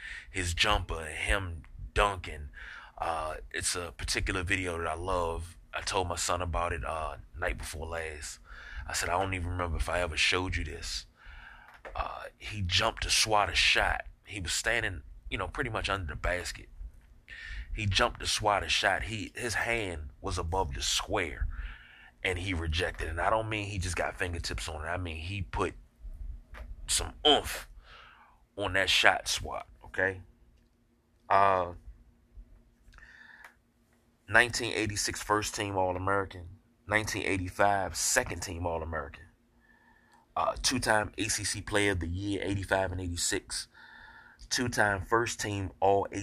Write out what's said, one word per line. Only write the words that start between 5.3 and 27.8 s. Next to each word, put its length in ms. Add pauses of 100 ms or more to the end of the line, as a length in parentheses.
I 80
told 280
my 80
son 260
about 300
it, 120
uh, 320 (220)
night 200
before 280
last. 540 (480)
I 40
said, 160
"I 120
don't 140
even 160
remember 260
if 120
I 120
ever 160
showed 400
you 80
this." 420 (880)
Uh, 300 (120)
he 260
jumped 420
to 60
swat 380
a 60
shot. 480 (220)
He 160
was 120
standing, 500 (280)
you 80
know, 80
pretty 240
much 180
under 180
the 100
basket. 520 (1080)
He 120
jumped 340
to 60
swat 380
a 40
shot. 360
He, 300
his 200
hand 540 (120)
was 180
above 360
the 80
square, 640 (800)
and 140
he 160
rejected. 540
And 120
I 100
don't 180
mean 180
he 120
just 180
got 220
fingertips 500
on 160
it. 40
I 80
mean 200
he 260
put 320 (1120)
some 260 (140)
oomph 420 (880)